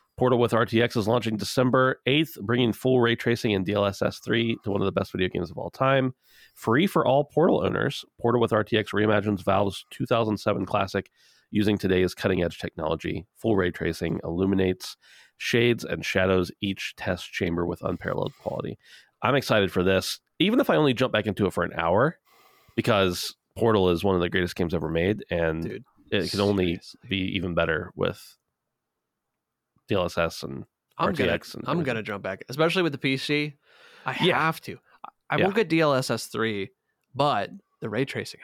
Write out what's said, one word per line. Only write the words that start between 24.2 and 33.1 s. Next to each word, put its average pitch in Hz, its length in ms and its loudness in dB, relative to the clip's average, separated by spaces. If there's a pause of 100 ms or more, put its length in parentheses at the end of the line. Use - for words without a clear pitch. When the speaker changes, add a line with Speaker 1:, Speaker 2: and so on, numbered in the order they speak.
Speaker 1:
the 90 80 0
greatest 90 260 0
games 85 160 -2
ever 82 160 -2
made, 90 420 0
and 82 320 -2
Speaker 2:
Dude, - 220 -8 (260)
Speaker 1:
it 98 200 -2
can 101 100 -2
only 101 260 2
Speaker 2:
seriously. - 340 -6 (100)
Speaker 1:
be 98 80 -2 (180)
even 87 180 -4
better 85 400 -2
with - 440 -6 (1500)
D 110 60 0
L 90 120 2
S - 120 -6
S 82 240 0
and 67 220 -10 (340)
Speaker 2:
I'm 180 140 0
gonna, 147 120 0
Speaker 1:
R 87 40 2
T - 60 -
X - 200 -8
and - 120 -14
Speaker 2:
I'm 135 60 -4
Speaker 1:
everything. 165 140 0
Speaker 2:
gonna 113 160 -4
jump 101 200 -8
back, 95 260 -8
especially 160 340 0
with 160 100 0
the 131 60 -6
P 135 180 0